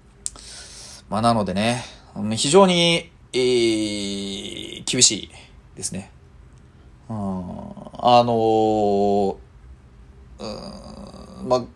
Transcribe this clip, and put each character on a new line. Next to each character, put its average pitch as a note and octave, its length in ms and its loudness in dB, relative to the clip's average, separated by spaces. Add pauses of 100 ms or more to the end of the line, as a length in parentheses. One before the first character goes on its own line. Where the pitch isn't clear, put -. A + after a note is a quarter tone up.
(1080)
ま G2+ 80 -4
あ、 A2 40 0
な A#2 120 4
の A2 100 2
で F#2 100 -4
ね、 A2+ 300 0 (540)
非 C#3 120 0
常 F#3+ 180 8
に、 E3+ 440 2 (220)
え C3 40 0
ー、 G#2 1500 -2
厳 - 160 0
し - 240 2
い - 40 -20 (460)
で - 80 -12
す - 80 -6
ね。 - 180 -12 (1000)
う A2+ 40 -8
ん。 A2 40 -8
あ - 20 -8 (1040)
の A#2+ 80 0
ー、 G#2 1040 2 (1040)
う - 60 -12 (960)
ん、 B2+ 60 -8
ま B2+ 80 6
あ、 A#2+ 80 -2 (100)